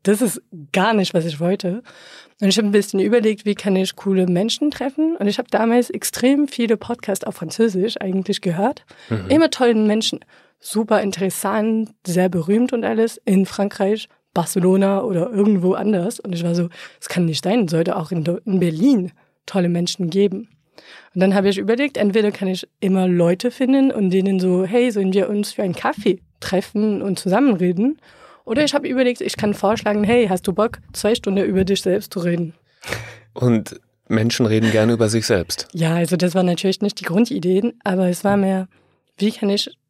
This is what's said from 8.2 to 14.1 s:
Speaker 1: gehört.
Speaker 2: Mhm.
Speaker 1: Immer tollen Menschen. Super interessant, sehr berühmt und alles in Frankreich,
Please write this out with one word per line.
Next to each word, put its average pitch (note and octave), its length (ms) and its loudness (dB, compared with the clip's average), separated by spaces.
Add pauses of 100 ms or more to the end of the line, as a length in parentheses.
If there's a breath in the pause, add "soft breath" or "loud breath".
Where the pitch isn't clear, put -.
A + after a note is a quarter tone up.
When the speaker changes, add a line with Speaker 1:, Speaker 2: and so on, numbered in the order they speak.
Speaker 1:
gehört. F#3+ 440 -2 (260 loud breath)
Speaker 2:
Mhm. G2+ 180 -4
Speaker 1:
Immer D#4+ 220 4
tollen A#3 360 2
Menschen. G#3+ 340 0 (400 soft breath)
Super G#3+ 420 0
interessant, G#3 880 -2 (160)
sehr F#3 220 2
berühmt F#3+ 440 0
und A#3 120 -2
alles A3+ 400 -2
in G3 200 4
Frankreich, G3+ 640 -2 (260)